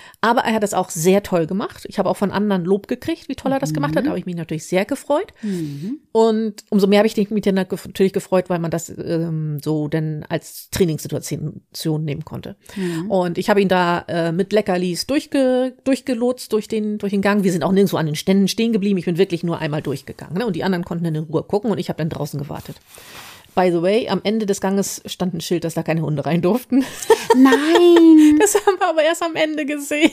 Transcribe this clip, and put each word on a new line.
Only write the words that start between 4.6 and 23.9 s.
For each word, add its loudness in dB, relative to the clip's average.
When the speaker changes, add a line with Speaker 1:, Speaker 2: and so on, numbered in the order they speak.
Speaker 1:
sehr 0
gefreut. -4
Speaker 2:
Mhm. -6
Speaker 1:
Und 0
umso 2
mehr 4
habe 4
ich -2
mich 0
mit -2
denen 0
gef-, -8
natürlich 0
gefreut, 0
weil -2
man -4
das, -6
ähm, -4
so -2
denn -4
als -8
Trainingssituation -4
nehmen -6
konnte. -14
Speaker 2:
Mhm. -4
Speaker 1:
Und 0
ich -4
habe 4
ihn 2
da, 0
äh, -2
mit -2
Leckerlis -2
durchge-, 0
durchgelotst -2
durch -2
den, -4
durch -4
den 0
Gang. 2
Wir 2
sind -2
auch 0
nirgendwo 2
an 0
den -4
Ständen 2
stehen 0
geblieben. 0
Ich -6
bin -2
wirklich 0
nur -2
einmal -4
durchgegangen, -8
ne? -4
Und -2
die -4
anderen -2
konnten -6
in -2
Ruhe -4
gucken -2
und -2
ich -6
habe -6
dann -4
draußen -8
gewartet. -12
By 2
the 0
way, 2